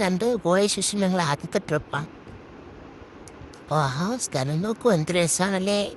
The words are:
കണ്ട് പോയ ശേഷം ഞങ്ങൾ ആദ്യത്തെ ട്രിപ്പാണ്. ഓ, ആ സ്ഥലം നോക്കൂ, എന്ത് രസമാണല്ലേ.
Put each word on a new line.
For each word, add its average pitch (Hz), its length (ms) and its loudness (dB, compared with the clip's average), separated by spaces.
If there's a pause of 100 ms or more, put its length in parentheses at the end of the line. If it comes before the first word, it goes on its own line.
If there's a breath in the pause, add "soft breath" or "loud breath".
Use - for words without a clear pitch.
കണ്ട് 185 220 2 (200)
പോയ 180 160 6 (140)
ശേഷം 202 300 -2
ഞങ്ങൾ 185 160 2 (100)
ആദ്യത്തെ 165 380 0
ട്രിപ്പാണ്. 151 400 -2 (1600)
ഓ, - 20 2 (300)
ആ - 20 0 (180)
സ്ഥലം 147 400 -2
നോക്കൂ, 220 320 0
എന്ത് 156 220 2
രസമാണല്ലേ. 190 600 2 (160)